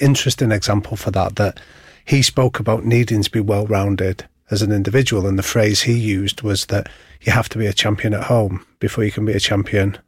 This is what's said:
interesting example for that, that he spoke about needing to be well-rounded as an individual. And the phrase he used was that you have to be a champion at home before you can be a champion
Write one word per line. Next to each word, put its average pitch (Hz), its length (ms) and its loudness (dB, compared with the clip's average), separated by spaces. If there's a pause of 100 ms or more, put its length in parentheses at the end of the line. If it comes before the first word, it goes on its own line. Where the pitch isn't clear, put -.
interesting 135 500 2
example 101 460 0
for - 140 -6
that, 92 260 -2
that 101 220 0 (440)
he 139 180 2
spoke 127 380 2
about 110 260 0
needing 117 380 2
to - 80 -4
be 113 80 0
well-rounded 101 840 0 (260)
as 104 100 0
an 104 120 0
individual. 104 520 0
And 98 140 0
the 98 40 -2
phrase 107 400 2
he 120 140 0
used 101 440 -2
was 101 240 -2
that - 240 -2 (320)
you 117 100 0
have 110 180 0
to - 80 -8
be 110 80 0
a 101 80 -2
champion 107 400 -2
at 101 100 -4
home 104 420 0 (140)
before 104 260 -2
you 104 60 -2
can 107 140 -4
be 107 80 0
a 101 60 -2
champion 98 580 0 (100)